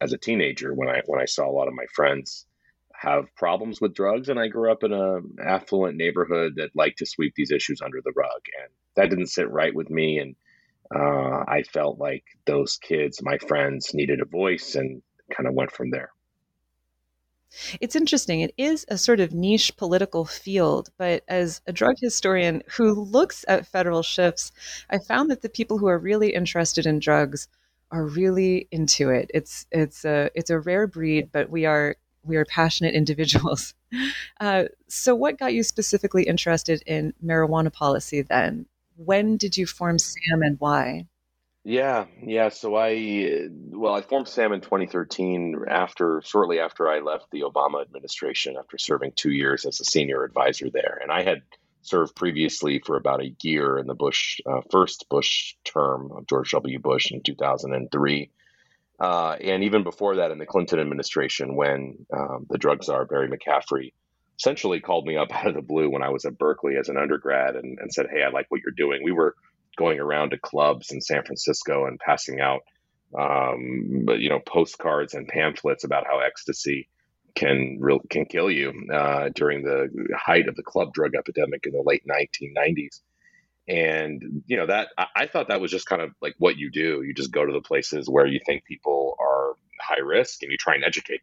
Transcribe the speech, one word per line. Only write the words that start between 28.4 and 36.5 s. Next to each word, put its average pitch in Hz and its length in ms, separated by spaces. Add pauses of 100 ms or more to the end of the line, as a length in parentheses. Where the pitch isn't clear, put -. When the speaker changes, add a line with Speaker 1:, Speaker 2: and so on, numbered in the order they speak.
Speaker 2:
into 151 420
it. 123 220
It's, - 380
it's 156 320
a, 147 320
it's 165 140
a 165 100
rare 180 280
breed, 156 440
but - 180
we 160 160
are, 147 300 (260)
we 160 140
are 151 100
passionate 165 500
<laughs> - 0
individuals. 151 800 (680)
Uh, 196 240 (240)
so - 260
what 277 240
got 254 140
you 226 100
specifically 202 600
interested 165 640